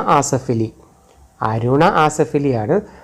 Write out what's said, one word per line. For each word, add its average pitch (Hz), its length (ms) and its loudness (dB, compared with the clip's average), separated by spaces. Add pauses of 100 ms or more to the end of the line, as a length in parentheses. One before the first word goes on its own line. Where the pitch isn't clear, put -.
(180)
ആസഫ് 131 400 -2
അലി. 113 120 -2 (840)
അരുണ 123 300 2 (240)
ആസഫ് 147 340 -2
അലിയാണ് 127 340 0 (280)